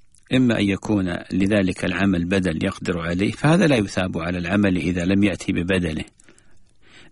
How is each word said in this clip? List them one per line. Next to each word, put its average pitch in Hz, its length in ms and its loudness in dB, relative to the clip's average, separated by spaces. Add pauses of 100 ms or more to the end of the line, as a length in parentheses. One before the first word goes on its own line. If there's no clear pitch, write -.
(340)
إما 123 260 2
أن 101 100 2
يكون 95 460 0 (180)
لذلك 98 520 0
العمل 90 400 0
بدل 90 400 0
يقدر 92 340 -4
عليه، 87 320 -2
فهذا 165 360 2
لا 143 80 4
يثاب 95 420 -2
على 87 200 -4
العمل 92 400 2
إذا 87 280 -2
لم 98 180 2
يأتي 95 280 0
ببدله، 90 540 -2 (1080)